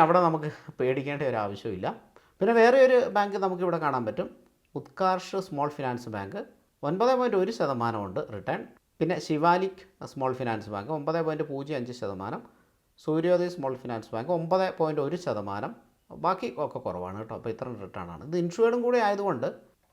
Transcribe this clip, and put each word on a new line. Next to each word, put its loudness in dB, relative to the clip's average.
അവിടെ 8
നമുക്ക് 0
പേടിക്കേണ്ട 0
ഒരു 0
ആവശ്യമില്ല. -4
പിന്നെ 4
വേറെ 8
ഒരു 6
ബാങ്ക് 0
നമുക്കിവിടെ 0
കാണാൻ 2
പറ്റും, -2
ഉത്കർഷ് 0
സ്മോൾ -2
ഫിനാൻസ് -6
ബാങ്ക്, -8
ഒൻപത് 2
പോയിന്റ് 2
ഒരു 2
ശതമാനം 0
ഉണ്ട് -6
റിട്ടേൺ. -4
പിന്നെ 0
ശിവാലിക് 2
സ്മോൾ -2
ഫിനാൻസ് -4
ബാങ്ക് -6
ഒൻപത് -2
പോയിന്റ് -2
പൂജ്യം -6
അഞ്ച് -6
ശതമാനം, -8
സൂര്യോദയ് 2
സ്മോൾ -4
ഫിനാൻസ് -8
ബാങ്ക് -4
ഒൻപത് 0
പോയിന്റ് 0
ഒരു -4
ശതമാനം. -6
ബാക്കി -2
ഒക്കെ -6
കുറവാണ് -6
കേട്ടോ. -10
അപ്പോൾ -8
ഇത്ര -8
റിട്ടേൺ -12
ആണ്. -14
ഇത് -2
ഇൻഷുവേർഡും 2
കൂടെ 2
ആയതുകൊണ്ട് -2